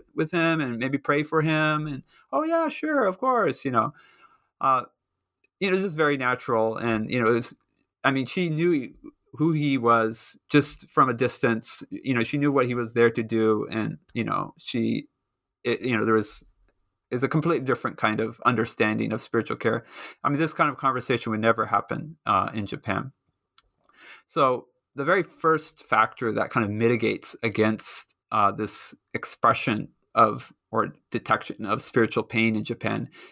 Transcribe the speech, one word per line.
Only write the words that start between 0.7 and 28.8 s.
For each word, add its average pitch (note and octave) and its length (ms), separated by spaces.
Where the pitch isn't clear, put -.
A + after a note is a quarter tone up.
maybe C3+ 180
pray D3 260
for D#3 180
him?" D#3 440
And, C#3+ 160
"Oh, D4+ 120
yeah, D#4+ 260
sure, D4 360
of F#3 140
course," A3+ 460
you C3+ 60
know. A#2+ 220
Uh, C3 220
you G3 100
know, F#3 60
it's F#3+ 80
just E3 140
very D3 200
natural. A#2+ 600
And, A2 340
you B2 100
know, A2 60
it A#2+ 60
was, A#2+ 220
I C3+ 80
mean, C3+ 140
she F3+ 240
knew D#3 440
who D#3 180
he D3 260
was A#2 600
just - 400
from C3+ 200
a B2 40
distance. A#2 760
You C3+ 240
know, A#2 100
she C#3+ 140
knew C#3+ 140
what C3+ 140
he B2 80
was A#2 200
there A#2 180
to A#2 100
do. A2 480
And, G#2+ 280
you A#2 100
know, F#2+ 340
she, A2+ 500
it, A#2+ 180
you A#2+ 160
know, G#2 80
there A2+ 80
was, G#2+ 300
is B2+ 120
a C3+ 40
completely D#3 380
different B2+ 320
kind G#2+ 220
of A2+ 260
understanding A2 640
of A2+ 100
spiritual A#2 360
care. A#2 280
I D#3+ 60
mean, C#3+ 100
this D#3+ 140
kind D#3 160
of B2+ 80
conversation B2 540
would G#2+ 100
never A2+ 240
happen, - 600
uh, G2 280
in G#2+ 120
Japan. G#2 460
So C3 420
the C#3 100
very F3+ 180
first - 600
factor A2 480
that G#2 180
kind A#2 160
of G2+ 60
mitigates A2 720
against, A2 720
uh, G#2 200
this - 440